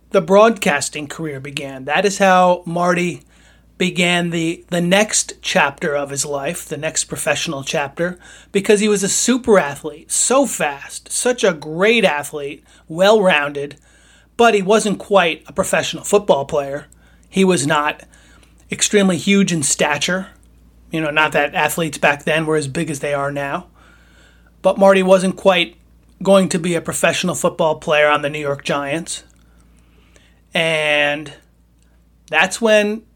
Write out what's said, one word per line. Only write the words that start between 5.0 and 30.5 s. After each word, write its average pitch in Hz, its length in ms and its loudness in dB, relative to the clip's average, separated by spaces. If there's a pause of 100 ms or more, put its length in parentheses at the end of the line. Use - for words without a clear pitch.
chapter 147 560 -2
of 143 140 -4
his 139 160 -6
life, 143 400 -8
the 151 120 -10
next 151 260 -4
professional 143 600 -4
chapter, 165 540 -4 (340)
because 202 280 4
he 214 80 2
was 202 160 0
a 190 40 0
super 233 520 2
athlete, 147 520 -6
so - 360 2
fast, - 640 -8
such 247 320 -2
a 190 100 4
great 175 500 0
athlete, 147 640 -4 (220)
well-rounded, 156 880 2 (580)
but 226 200 4
he 202 80 2
wasn't 208 340 2
quite 175 480 0
a - 80 -20
professional 170 500 -2
football 190 400 2
player. 143 440 -6 (420)
He 190 160 2
was 170 220 2
not 151 340 0 (680)
extremely 190 460 2
huge 196 360 2
in 160 80 0
stature. 156 680 -2 (600)
You 160 120 -4
know, 151 100 -4
not 151 220 2
that 147 200 0
athletes 156 460 -2
back 147 240 0
then 160 240 -2
were 156 80 0
as 147 120 -2
big 156 220 -4
as 143 120 -8
they 147 120 -4
are 139 180 -2
now. 143 360 -6 (960)
But 190 160 2
Marty 196 240 6
wasn't 185 340 2
quite 180 400 2 (460)
going 190 260 4
to 185 80 -2
be 170 160 -4
a 160 80 -2
professional 165 540 -2
football 170 400 0
player 151 320 0
on 147 160 2
the 143 80 -2
New 151 80 -8
York 143 240 -6
Giants. 143 600 -6 (1300)